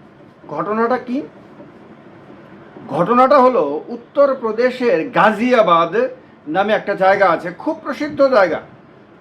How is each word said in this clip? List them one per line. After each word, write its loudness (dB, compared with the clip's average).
ঘটনাটা -2
কি? -6
ঘটনাটা 2
হলো 2
উত্তরপ্রদেশের -2
গাজিয়াবাদ 2
নামে -2
একটা -4
জায়গা 2
আছে, -2
খুব -6
প্রসিদ্ধ 0
জায়গা, 2